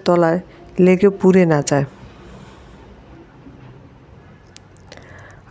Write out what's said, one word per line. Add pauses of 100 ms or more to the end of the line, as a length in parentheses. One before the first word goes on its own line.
তলায় (440)
লেগে (120)
পুড়ে (100)
না (100)
যায়। (3750)